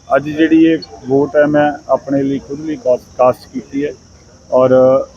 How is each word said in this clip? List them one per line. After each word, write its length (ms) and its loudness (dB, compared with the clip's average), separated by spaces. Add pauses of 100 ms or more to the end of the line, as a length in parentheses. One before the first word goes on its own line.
(160)
ਅੱਜ 120 -2
ਜਿਹੜੀ 360 2
ਇਹ 140 2 (300)
ਵੋਟ 280 0
ਹੈ, 100 4
ਮੈਂ 260 0 (160)
ਆਪਣੇ 340 -2
ਲਈ 160 -4
ਖੁਦ 220 -12
ਲਈ 160 -10
ਕਾਸ-, 420 -4
ਕਾਸਟ 340 0
ਕੀਤੀ 340 -8
ਹੈ 60 -8 (600)
ਔਰ 180 2 (460)